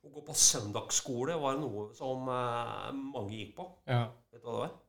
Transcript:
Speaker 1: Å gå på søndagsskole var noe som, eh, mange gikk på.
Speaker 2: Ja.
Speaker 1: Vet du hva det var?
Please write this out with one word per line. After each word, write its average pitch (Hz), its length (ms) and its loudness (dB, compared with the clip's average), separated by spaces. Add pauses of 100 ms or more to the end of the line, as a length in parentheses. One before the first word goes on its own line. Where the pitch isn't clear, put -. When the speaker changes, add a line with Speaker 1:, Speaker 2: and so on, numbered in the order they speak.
Speaker 1:
Å 147 60 -18
gå 147 120 -14
på 147 120 -8
søndagsskole 120 1000 4
var 139 220 0
noe 104 340 -2
som, 131 340 -4
eh, 120 640 -2
mange 131 440 -4
gikk 107 200 -8
på. 180 120 -10 (180)
Speaker 2:
Ja. 120 220 4 (200)
Speaker 1:
Vet 120 140 -20
du 120 80 -12
hva 117 60 -4
det 113 80 -2
var? 170 160 -6 (100)